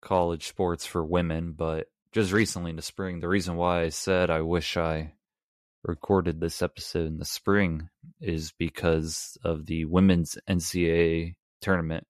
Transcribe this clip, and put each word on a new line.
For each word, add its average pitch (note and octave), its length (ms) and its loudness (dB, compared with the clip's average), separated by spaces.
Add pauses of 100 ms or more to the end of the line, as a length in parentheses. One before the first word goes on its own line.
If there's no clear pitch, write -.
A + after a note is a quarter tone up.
college E2+ 480 0
sports F2 360 -2
for E2+ 200 -4
women, E2 480 0
but D#2+ 340 -4 (240)
just G2+ 220 2
recently F#2+ 380 0
in D#2+ 60 -8
the D#2+ 60 -10
spring, F2+ 380 -8
the E2+ 80 -4
reason F2+ 260 0
why F2 280 2
I E2 80 0
said F2+ 400 2
I D#2+ 100 2
wish E2 360 -2
I D#2+ 380 -2 (720)
recorded E2+ 560 0
this E2 200 -4
episode E2+ 460 -4
in D#2+ 120 -6
the D#2 60 -10
spring F2 640 0 (320)
is D#2+ 300 -4
because D#2+ 920 -2
of D#2 220 -2
the D#2+ 180 -4
women's F2 520 4 (120)
N F#2 100 2
C E2+ 320 0
A E2 60 4
A E2 400 2 (240)
tournament E2 500 -2